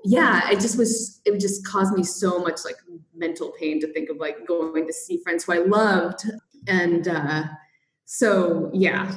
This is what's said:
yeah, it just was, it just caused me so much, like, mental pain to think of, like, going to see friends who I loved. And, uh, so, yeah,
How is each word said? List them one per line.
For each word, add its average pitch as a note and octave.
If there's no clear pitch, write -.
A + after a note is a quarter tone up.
yeah, A3+
it G3+
just A#3
was, -
it G3+
just G3
caused G3
me F#3
so F3+
much, E3
like, -
mental E3
pain D#3
to D#3
think D#3
of, D3
like, D3+
going D#3+
to E3
see -
friends E3+
who F3+
I E3+
loved. F#3+
And, F3
uh, D#3
so, F3
yeah, F#3